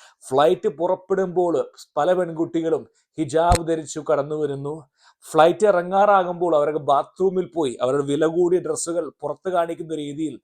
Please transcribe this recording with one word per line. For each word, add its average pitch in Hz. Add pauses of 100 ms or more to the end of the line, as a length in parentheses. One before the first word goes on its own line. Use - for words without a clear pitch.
(280)
ഫ്ലൈറ്റ് 180
പുറപ്പെടുമ്പോൾ 175 (260)
പല 151
പെൺകുട്ടികളും 165 (320)
ഹിജാബ് 160
ധരിച്ചു 156
കടന്നു 147
വരുന്നു. 147 (420)
ഫ്ലൈറ്റ് 170
ഇറങ്ങാറാകുമ്പോൾ 180
അവരൊക്കെ 151
ബാത്റൂമിൽ 170
പോയി 139
അവരുടെ 135
വില 143
കൂടിയ 175
ഡ്രസ്സുകൾ 160 (100)
പുറത്ത് 151
കാണിക്കുന്ന 165
രീതിയിൽ, 147